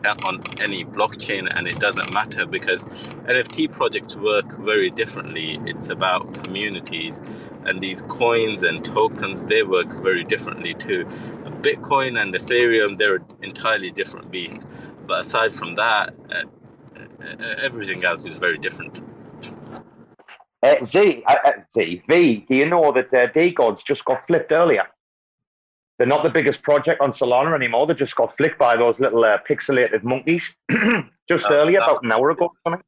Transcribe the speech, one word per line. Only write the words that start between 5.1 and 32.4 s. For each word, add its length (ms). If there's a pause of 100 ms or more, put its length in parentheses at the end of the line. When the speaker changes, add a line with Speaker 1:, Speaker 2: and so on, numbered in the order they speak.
Speaker 1:
It's 220
about 540
communities, 800 (420)
and 160
these 220
coins 600
and 200
tokens, 600
they 180
work 300 (100)
very 220
differently 500
too. 300 (580)
Bitcoin 580
and 140
Ethereum, 640
they're 180
an 80 (180)
entirely 500
different 400
beast. 280 (460)
But 140
aside 320
from 240
that, 360 (180)
uh, 120 (540)
uh, 80 (180)
uh, 400
everything 400
else 240
is 80
very 240
different. 420 (1600)
Speaker 2:
Uh, 200
Z, 420
uh, 180
uh, 80 (200)
Z, 360
V, 400
do 80
you 100
know 240
that, 240
uh, 180
Dgods 520
just 200
got 220
flipped 240
earlier? 380 (1120)
They're 100
not 160
the 60
biggest 320
project 380
on 120
Solana 420
anymore. 320
They 80
just 220
got 200
flicked 220
by 180
those 220
little, 260
uh, 140 (100)
pixelated 540
monkeys 400 (160)
<clears throat> 680
just 160
Speaker 1:
Uh, 80
Speaker 2:
earlier, 280
Speaker 1:
uh, 40
Speaker 2:
about 180
an 80
hour 200
ago 160